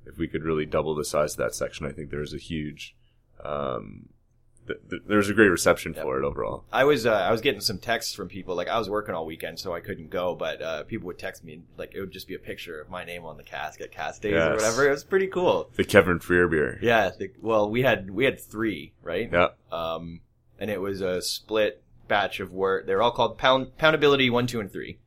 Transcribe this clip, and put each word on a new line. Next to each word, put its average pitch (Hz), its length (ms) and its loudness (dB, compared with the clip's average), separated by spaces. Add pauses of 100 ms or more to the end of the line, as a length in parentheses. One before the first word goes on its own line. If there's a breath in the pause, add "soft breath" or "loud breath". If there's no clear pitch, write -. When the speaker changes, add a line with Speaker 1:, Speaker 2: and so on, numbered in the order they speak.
Speaker 1:
if - 120 -18
we 82 80 0
could 76 160 -4
really 78 240 0
double 78 300 0
the 73 80 -2
size 76 300 0
of - 40 -12
that 58 160 -2
section, - 320 -6
I 71 60 -6
think 73 180 -12
there's 73 240 -8
a 71 40 -10
huge, 76 580 -8 (480)
um, 58 640 -6 (580)
th-, - 120 -8 (120)
th-, - 160 -8
there's 101 240 4
a 101 40 0
great 107 160 10
reception 85 440 2
Speaker 2:
Yep. 78 80 -8
Speaker 1:
for 67 180 -2
it 69 40 0
overall. 65 480 -4
Speaker 2:
I 120 120 4
was, 139 220 4
uh, 113 60 4
I 98 180 2
was 117 100 2
getting 110 200 0
some 95 180 -4
texts - 340 -4
from 92 160 -10
people. 90 280 -8
Like, 87 120 -4
I 110 100 -2
was 101 120 -4
working 104 240 -4
all 82 100 -4
weekend, 82 360 -10
so 92 120 -6
I 85 80 -6
couldn't 82 300 -12
go, 90 240 -2
but, 80 260 -6
uh, 78 220 -6
people 92 240 -8
would 87 120 -12
text 95 260 -12
me, 78 100 -16
and, 82 100 -20 (140)
like, - 160 -12
it 95 60 -8
would 95 120 -8
just 92 160 -16
be 90 60 -10
a - 60 -12
picture 85 400 -12
of 78 100 -16
my 90 140 -8
name 87 200 -10
on 78 120 -12
the 73 80 -20
cask 76 360 -10
at 76 120 -12
Cask - 300 -8
Days 104 120 0
or - 20 4
Speaker 1:
Yes. 80 200 4
Speaker 2:
whatever. 117 320 4
It - 20 6
was - 140 -2
pretty 190 240 2
cool. 160 480 0
Speaker 1:
The 98 80 2
Kevin 90 340 6
Freer 87 300 4
beer. 76 340 0
Speaker 2:
Yeah. 107 340 4
The, 98 140 -8 (100)
well, 107 300 2
we 120 120 0
had, 101 280 2
we 104 140 0
had 127 160 0
three, 98 640 -6
right? 85 300 -4
Speaker 1:
Yeah. 87 180 4 (220)
Speaker 2:
Um, 82 480 -6 (380)
and 104 120 -6
it 95 100 -4
was 98 200 -4
a 90 220 -2
split - 600 -2 (240)
batch 101 320 0
of 90 140 -8
wort. 95 340 0
They're 98 160 2
all 120 100 4
called 113 260 0
Pound-, 131 400 2
Poundability 147 520 4
one, 123 160 2
two, 120 140 -2
and 98 100 -8
three. 73 360 -12